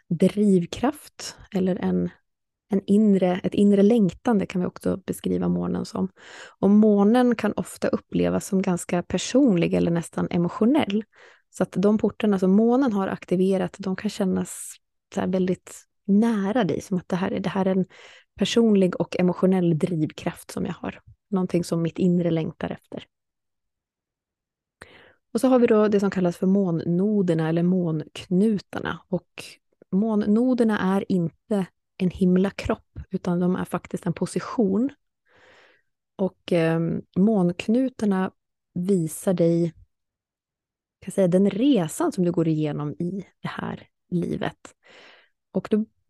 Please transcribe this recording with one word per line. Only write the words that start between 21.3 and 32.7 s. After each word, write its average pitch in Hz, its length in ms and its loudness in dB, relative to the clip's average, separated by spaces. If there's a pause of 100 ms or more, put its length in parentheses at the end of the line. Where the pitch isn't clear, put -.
Någonting 185 340 -2
som 170 180 -2
mitt 165 160 -4
inre 175 320 2
längtar 160 400 -4
efter. - 360 -16 (2250)
Och 226 80 -4
så 262 80 2
har 254 100 6
vi 240 80 4
då 214 220 4
det 202 120 2
som 196 100 0
kallas 180 260 -2
för 190 100 -2
månnoderna 180 1040 0
eller 165 140 0
månknutarna. 180 1400 -2 (100)
Och - 360 -8 (480)
månnoderna 220 840 2
är 196 340 0
inte 185 540 -2 (300)
en 185 140 0
himlakropp, 190 880 0 (120)